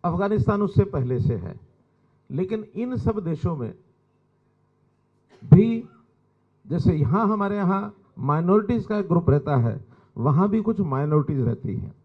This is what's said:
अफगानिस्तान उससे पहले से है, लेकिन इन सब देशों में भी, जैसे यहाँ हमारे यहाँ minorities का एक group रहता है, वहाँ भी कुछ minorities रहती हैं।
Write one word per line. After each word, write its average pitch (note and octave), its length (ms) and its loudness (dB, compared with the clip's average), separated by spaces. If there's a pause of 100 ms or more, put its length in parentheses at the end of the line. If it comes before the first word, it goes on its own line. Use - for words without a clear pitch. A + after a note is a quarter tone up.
अफगानिस्तान G3+ 580 0
उससे G3+ 220 2
पहले C3 360 -2
से - 140 0
है, F2 200 -8 (760)
लेकिन F#3+ 340 -4 (100)
इन B3 220 -6
सब A3 280 -2
देशों E3 320 -4
में A#2 160 -8 (1700)
भी, A3+ 400 6 (800)
जैसे E3+ 280 0
यहाँ D#3 340 0
हमारे G#3 280 -2
यहाँ G3 380 -2 (240)
minorities F#3 680 2
का G#3 120 -2
एक F#3 100 -4
group E3+ 220 2
रहता C#3+ 260 2
है, A#2 220 0 (380)
वहाँ D3 320 2
भी G#3+ 140 0
कुछ A3 180 -2
minorities D3 600 0
रहती A2+ 360 -2
हैं। - 180 -10 (100)